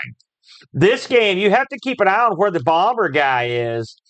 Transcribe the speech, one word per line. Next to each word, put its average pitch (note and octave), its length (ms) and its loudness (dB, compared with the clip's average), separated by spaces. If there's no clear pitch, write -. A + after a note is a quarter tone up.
This G3+ 340 2
game, G#3+ 320 2
you G3+ 140 2
have C4 160 2
to C#4 160 -12
keep C4 160 -6
an G3 80 2
eye G#3 220 2
on F3+ 80 -2
where G3+ 140 0
the D#3+ 120 -4
bomber F3+ 460 0
guy C3 400 0
is, A#2 460 -4